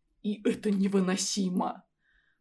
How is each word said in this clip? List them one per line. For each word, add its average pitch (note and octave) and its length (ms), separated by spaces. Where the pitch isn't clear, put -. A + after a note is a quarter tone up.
и G#3 260
это G#3+ 220
невыносимо. F#3+ 1120